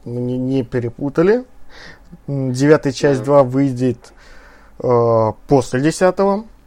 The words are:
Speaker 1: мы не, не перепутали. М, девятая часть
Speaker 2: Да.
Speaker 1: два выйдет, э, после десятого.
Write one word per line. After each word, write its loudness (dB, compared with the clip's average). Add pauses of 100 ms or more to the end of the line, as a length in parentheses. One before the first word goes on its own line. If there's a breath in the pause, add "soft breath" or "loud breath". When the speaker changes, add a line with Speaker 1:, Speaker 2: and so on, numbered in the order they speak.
Speaker 1:
мы -8
не, -4
не -2
перепутали. -2 (840 loud breath)
М, -4
девятая 2
часть 0
Speaker 2:
Да. -10
Speaker 1:
два 4
выйдет, -2 (640 soft breath)
э, 2 (160)
после 2
десятого. 0 (220)